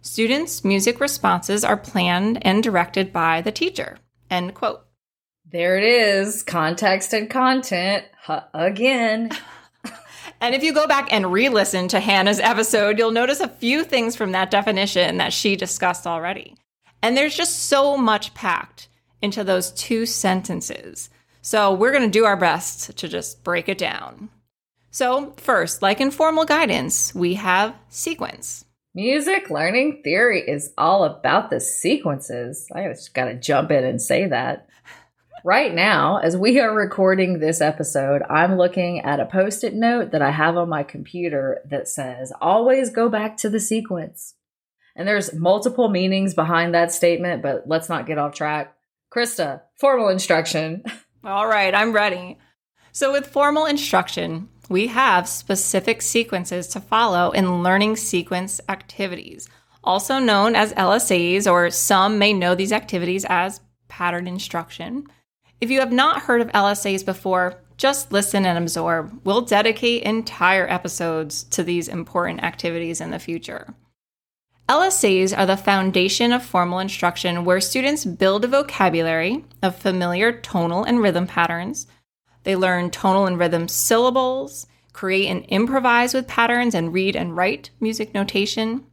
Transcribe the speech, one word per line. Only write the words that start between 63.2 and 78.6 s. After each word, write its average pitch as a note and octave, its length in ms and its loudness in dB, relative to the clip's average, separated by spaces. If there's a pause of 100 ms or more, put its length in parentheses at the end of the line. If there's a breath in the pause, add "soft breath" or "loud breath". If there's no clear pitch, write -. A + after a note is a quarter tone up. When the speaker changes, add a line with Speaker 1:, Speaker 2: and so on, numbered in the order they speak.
Speaker 1:
as F#3 320 -2 (260)
pattern F3 400 -6
instruction. G3+ 800 -8 (540 soft breath)
If A#3+ 100 -4
you C4+ 120 2
have A#3 100 -2
not C#4 300 2
heard A#3+ 180 2
of A#3 140 -2
L G3+ 140 4
S G3+ 180 -2
As G3 180 -2
before, F#3 520 -2 (200)
just C#4 380 -2
listen G3 320 2
and F3 120 2
absorb. E3 680 -2
We'll G3+ 160 2
dedicate A3+ 640 0
entire F#3+ 640 0
episodes E3 760 -4
to - 180 -4
these E3+ 260 -2
important F3 540 -4
activities E3+ 580 -6
in D#3+ 80 -10
the D#3 100 -8
future. - 540 -12 (960)
L D4+ 140 4
S F#4+ 200 2
As F#3+ 300 2
are G3 120 2
the F#3+ 120 2
foundation F#3+ 760 2
of B3 140 0
formal F3+ 340 0
instruction, F3 640 -2
where F3+ 160 4
students C4 460 -2
build F#3+ 400 2
a - 20 -4
vocabulary F#3 960 0 (180)